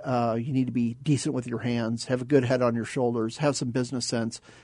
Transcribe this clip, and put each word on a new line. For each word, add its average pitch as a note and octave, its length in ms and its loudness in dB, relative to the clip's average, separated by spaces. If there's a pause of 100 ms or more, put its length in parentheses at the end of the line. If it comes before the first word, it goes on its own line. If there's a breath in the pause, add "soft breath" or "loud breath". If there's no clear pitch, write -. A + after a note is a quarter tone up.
uh, A#2+ 340 2
you B2+ 140 -4
need C3 140 2
to B2 60 -4
be A#2 300 0
decent C#3+ 320 0
with B2+ 120 -4
your A#2 140 -4
hands, A#2 440 -2
have B2+ 160 0
a B2 60 -6
good C3 180 6
head B2+ 160 2
on A#2+ 140 4
your A2+ 100 -2
shoulders, A#2+ 540 -2
have D3 180 2
some B2+ 140 -4
business B2 360 -2
sense. A#2 360 -4 (220 loud breath)